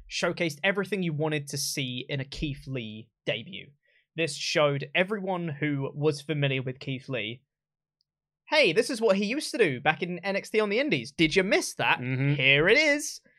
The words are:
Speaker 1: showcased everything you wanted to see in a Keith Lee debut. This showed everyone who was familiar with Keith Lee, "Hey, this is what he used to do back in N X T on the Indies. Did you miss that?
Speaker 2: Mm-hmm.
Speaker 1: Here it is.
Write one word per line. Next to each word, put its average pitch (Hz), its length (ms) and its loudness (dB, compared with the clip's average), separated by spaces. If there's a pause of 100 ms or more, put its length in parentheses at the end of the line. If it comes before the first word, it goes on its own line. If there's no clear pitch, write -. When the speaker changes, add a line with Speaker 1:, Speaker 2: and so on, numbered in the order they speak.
Speaker 1:
showcased 175 540 -2
everything 196 400 0
you 170 100 -2
wanted 151 360 -2
to 147 80 -6
see 127 520 -4
in 143 100 -4
a 131 60 -6
Keith 143 420 -6
Lee 110 420 -8 (160)
debut. 98 460 -8 (440)
This 160 200 -2
showed 143 600 0
everyone 185 540 -2
who 143 440 -2
was 143 280 0
familiar 143 400 0
with 127 180 -6
Keith 131 280 -8
Lee, 117 340 -6 (1080)
"Hey, 277 240 4
this 220 160 2
is 247 100 -2
what 214 180 4
he 208 80 0
used 262 260 -4
to 311 60 -6
do 151 220 2
back 151 240 0
in 175 160 -6
N 196 160 -2
X 190 140 -6
T 214 100 2
on 214 100 2
the 208 100 0
Indies. 180 320 0
Did 156 240 2
you 160 80 4
miss 285 320 0
that? - 240 2
Speaker 2:
Mm-hmm. 131 340 0
Speaker 1:
Here 143 340 6
it 226 100 6
is. 294 440 0 (180)